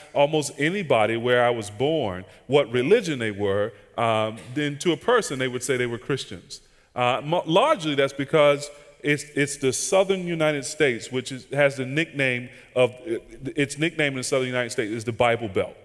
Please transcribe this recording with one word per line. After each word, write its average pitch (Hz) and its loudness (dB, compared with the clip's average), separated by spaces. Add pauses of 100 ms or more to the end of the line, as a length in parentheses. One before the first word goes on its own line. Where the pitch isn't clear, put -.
(140)
almost 143 2
anybody 135 2
where 123 4
I 120 4
was 110 -4
born, 104 -2 (220)
what 131 4
religion 151 2
they 110 -2
were, 101 -2 (220)
um, 110 0 (180)
then 147 -4
to 175 0
a 151 0
person 202 0
they 131 -2
would 123 -6
say 131 0
they 123 0
were 117 -6
Christians. - -8 (340)
Uh, 123 0
mo-, 156 -2
largely 180 2
that's 139 2
because 143 2 (340)
it's, 147 0 (100)
it's 143 0
the 131 0
southern 190 0
United 156 -2
States, 127 -2
which 127 -6
is, 131 -12
has 139 2
the 131 -4
nickname 131 -2 (260)
of, 123 4 (600)
its 143 -2
nickname 156 0
in 135 -6
the 127 -6
southern 131 0
United 123 -2
States 110 -4
is 113 -6
the 117 -4
Bible 117 2
Belt. 95 -4